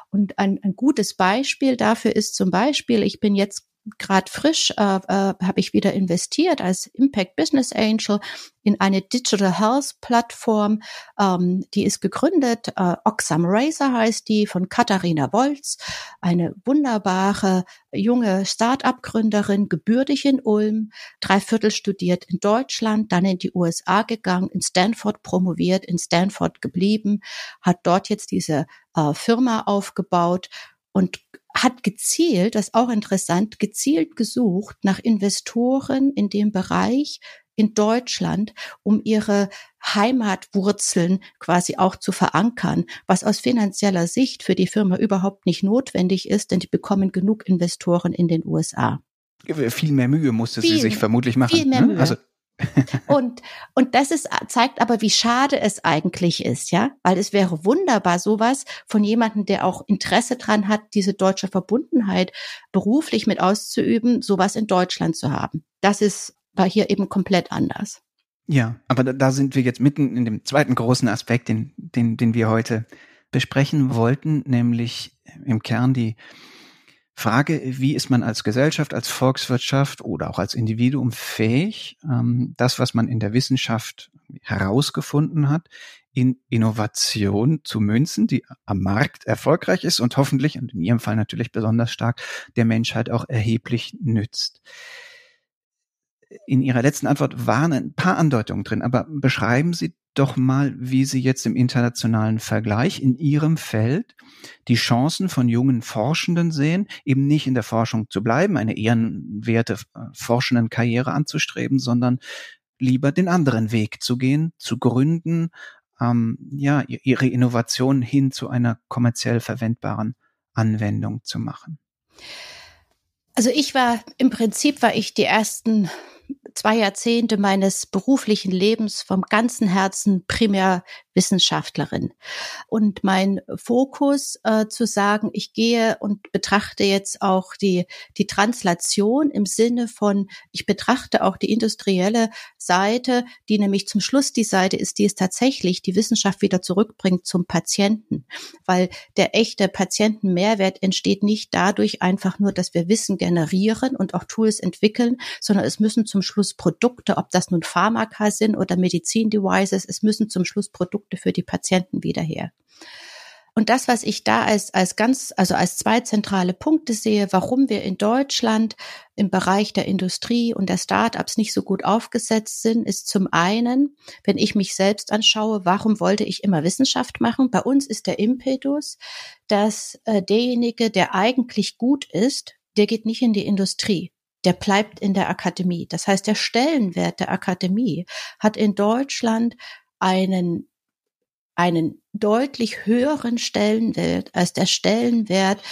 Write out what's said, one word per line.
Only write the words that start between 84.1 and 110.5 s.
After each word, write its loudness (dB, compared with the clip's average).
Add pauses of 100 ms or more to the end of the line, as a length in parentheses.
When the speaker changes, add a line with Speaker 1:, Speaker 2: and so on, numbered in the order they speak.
Speaker 2:
herausgefunden 0
hat, -2 (420)
in 0
Innovation 0
zu -6
münzen, 0
die -2 (220)
am -2
Markt -2
erfolgreich 0
ist 0
und 0
hoffentlich, 2
und -8
in -4
Ihrem 2
Fall -2
natürlich -4
besonders 0
stark, -4 (360)
der 4
Menschheit 0
auch -2
erheblich -2
nützt. -4 (1900)
In 2
Ihrer 0
letzten 0
Antwort -2
waren 2
ein -4
paar 0
Andeutungen 0
drin, -4
aber 0
beschreiben 0
Sie -6 (200)
doch 0
mal, 2
wie 0
Sie -2
jetzt 0
im 0
internationalen 0
Vergleich -2
in 2
Ihrem 2
Feld -2 (540)
die 4
Chancen 0
von 0
jungen 2
Forschenden -2
sehen, 0 (160)
eben 2
nicht 2
in 2
der 0
Forschung -2
zu -4
bleiben, 2
eine -2
ehrenwerte, 0
äh, -14 (140)
Forschenden-Karriere 0